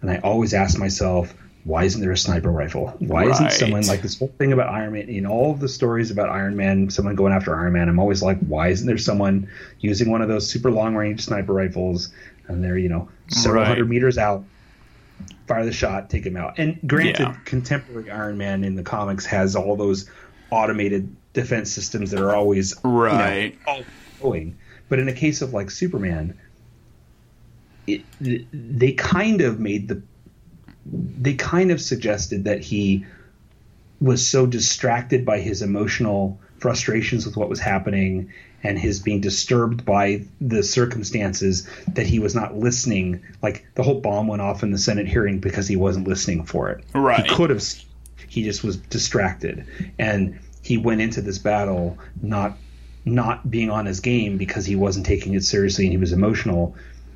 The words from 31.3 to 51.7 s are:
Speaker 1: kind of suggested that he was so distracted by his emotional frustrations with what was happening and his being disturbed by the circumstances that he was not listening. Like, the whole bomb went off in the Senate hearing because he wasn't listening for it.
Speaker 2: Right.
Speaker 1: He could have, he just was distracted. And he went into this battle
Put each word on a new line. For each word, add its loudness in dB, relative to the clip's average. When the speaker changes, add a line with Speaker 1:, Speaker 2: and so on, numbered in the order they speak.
Speaker 1:
kind 2
of 0
suggested -2
that 0
he 0
was 4
so 4
distracted 0
by 2
his -4
emotional 0
frustrations 0
with -6
what -2
was -4
happening 0
and -2
his -2
being 0
disturbed 0
by 2
the 0
circumstances 0
that -2
he 2
was 0
not -2
listening. 0
Like, -4
the 0
whole 2
bomb 0
went -2
off -2
in 0
the 0
Senate 0
hearing 2
because -2
he 0
wasn't 2
listening -2
for -4
it. -8
Speaker 2:
Right. 4
Speaker 1:
He 2
could 4
have, 0
he -4
just -4
was -2
distracted. -4
And -2
he 0
went 2
into -2
this -6
battle 0